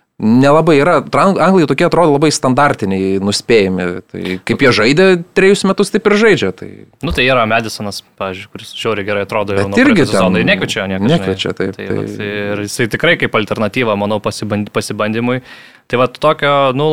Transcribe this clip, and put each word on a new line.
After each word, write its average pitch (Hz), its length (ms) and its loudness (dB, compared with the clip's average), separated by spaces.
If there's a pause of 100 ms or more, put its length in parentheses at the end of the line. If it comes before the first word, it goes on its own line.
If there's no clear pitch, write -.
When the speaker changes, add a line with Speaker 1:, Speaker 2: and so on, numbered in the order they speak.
(200)
Speaker 1:
nelabai 143 580 4
yra. 147 220 4
Tran-, 156 400 0
Anglai 175 280 4
tokie 165 200 0
atrodo 160 260 4
labai 147 180 2
standartiniai, 104 880 0
nuspėjami. 95 680 0 (200)
Tai 92 380 -8
kaip - 180 -4
jie 127 100 4
žaidė 139 360 2 (240)
trejus 196 340 4
metus, 190 240 0
taip 214 160 -2
ir 202 100 2
žaidžia. 170 380 2
Tai - 140 -16 (320)
Speaker 2:
Nu, - 120 -6
tai 123 140 0
yra 123 240 2
Madisonas, 110 540 -4 (100)
pavyzdžiui, 95 380 -10
kuris - 260 -18
žiauriai 104 300 -4
gerai 101 180 -2
atrodo 101 320 -2
jau 98 80 2
Speaker 1:
Bet 98 80 -4
Speaker 2:
nuo - 80 2
Speaker 1:
irgi 269 140 4
Speaker 2:
praeito 151 180 2
sezono 107 240 2
Speaker 1:
ten 110 80 0
Speaker 2:
ir 165 60 2
nekviečia 104 340 -2
nieko, 95 160 -4
žinai. 139 160 2
Speaker 1:
nekviečia, 95 360 -4
taip, 95 220 -6
Speaker 2:
Tai 101 140 -12
Speaker 1:
tai 101 80 -4
Speaker 2:
vat, 104 220 -6
ir 104 420 -6
jisai 107 260 -4
tikrai 156 300 0
kaip - 180 -2
alternatyva, 110 640 -2
manau, 101 240 -2
pasiband-, 104 500 -4
pasibandymui. 113 680 -4 (400)
Tai - 180 -4
vat 123 160 0
tokio, 147 380 0 (180)
nu, 143 220 -2